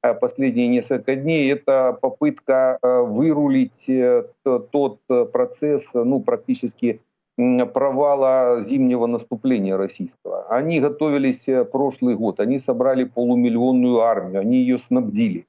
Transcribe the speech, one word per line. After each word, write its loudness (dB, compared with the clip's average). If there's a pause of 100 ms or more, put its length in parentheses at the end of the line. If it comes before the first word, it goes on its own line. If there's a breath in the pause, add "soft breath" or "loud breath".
э, 2
последние 0
несколько -2
дней — 0
это 2
попытка, 0
э, 4
вырулить, 0
э, 2 (220)
т-, 2 (120)
тот, -2 (120)
э, 2
процесс, -2
э, 0
ну, 0
практически, -4 (380)
м, 2
провала 2
зимнего 0
наступления -2
российского. -8
Они 0
готовились, -2
э, 2
прошлый -2
год, -4
они 0
собрали 0
полумиллионную 2
армию, 0
они 2
её 2
снабдили. -2